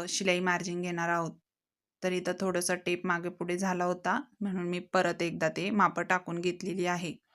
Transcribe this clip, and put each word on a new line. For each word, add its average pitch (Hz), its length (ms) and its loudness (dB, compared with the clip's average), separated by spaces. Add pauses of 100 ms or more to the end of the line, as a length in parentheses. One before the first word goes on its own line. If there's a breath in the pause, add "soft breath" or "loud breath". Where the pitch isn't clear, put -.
शिलाई 180 320 2
मार्जिन 175 420 0
घेणार 175 260 -2
आहोत. 170 240 0 (680)
तर 185 100 2
इथं 180 280 0
थोडंसं 180 340 0
टेप 175 320 -2
मागे 175 220 0
पुढे 175 300 -4
झाला 180 260 2
होता, 180 380 0 (180)
म्हणून 185 260 -2
मी 175 120 -2
परत 175 440 0
एकदा 165 260 0
ते 165 220 -2
मापं 180 320 4
टाकून 175 360 0
घेतलेली 175 480 -2
आहे. 175 280 -2 (200 soft breath)